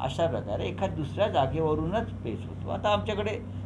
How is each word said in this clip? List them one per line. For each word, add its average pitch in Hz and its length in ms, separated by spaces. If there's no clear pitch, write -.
अशा 139 260
प्रकारे 117 360
एखाद 190 260
दुसऱ्या 160 380
जागेवरूनच 160 840
पेच - 340
होतो. - 240
आता 196 200
आमच्याकडे 208 500